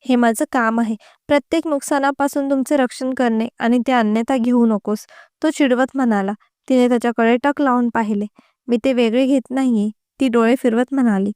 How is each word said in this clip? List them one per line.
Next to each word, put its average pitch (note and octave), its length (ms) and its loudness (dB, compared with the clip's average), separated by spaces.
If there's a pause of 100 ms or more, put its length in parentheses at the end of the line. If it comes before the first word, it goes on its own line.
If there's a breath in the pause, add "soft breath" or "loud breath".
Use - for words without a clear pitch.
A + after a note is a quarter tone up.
"हे B3+ 100 0
माझं A#3+ 360 2
काम A3+ 280 0
आहे. A3+ 160 -2 (340 soft breath)
प्रत्येक D#4 380 0
नुकसानापासून C#4 800 -2
तुमचे C#4 280 0
रक्षण C4 360 -2
करणे A#3 340 -2 (120)
आणि A#3 280 2
ते C4+ 40 0
अन्यथा A#3 460 0
घेऊ A#3+ 280 2
नकोस," G#3+ 400 -2 (360 loud breath)
तो D#4 80 2
चिडवत C4 460 0
म्हणाला. G#3 380 0 (340)
तिने B3 220 2
त्याच्याकडे A#3 540 0
टक C#4+ 180 0
लावून B3 280 2
पाहिले. G#3+ 360 -2 (420 soft breath)
"मी A#3+ 160 0
ते C4+ 100 2
वेगळे A#3+ 320 2
घेत C4 260 0
नाहीये," B3 380 0 (300)
ती C4+ 80 2
डोळे A#3 280 2
फिरवत B3 380 0
म्हणाली. G#3 420 0